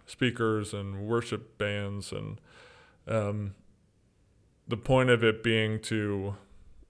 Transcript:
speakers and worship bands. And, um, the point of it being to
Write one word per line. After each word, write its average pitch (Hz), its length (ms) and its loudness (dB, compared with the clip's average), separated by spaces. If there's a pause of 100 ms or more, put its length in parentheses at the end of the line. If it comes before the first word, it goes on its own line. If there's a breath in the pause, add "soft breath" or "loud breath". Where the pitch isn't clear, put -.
speakers 110 640 0
and 98 340 -6
worship 117 500 -4
bands. 101 540 -4
And, 101 300 -8 (640 loud breath)
um, 104 480 -4 (1120)
the 117 100 -4
point 127 340 4
of 117 120 6
it 110 200 4
being 110 360 2
to 101 560 -2 (540 soft breath)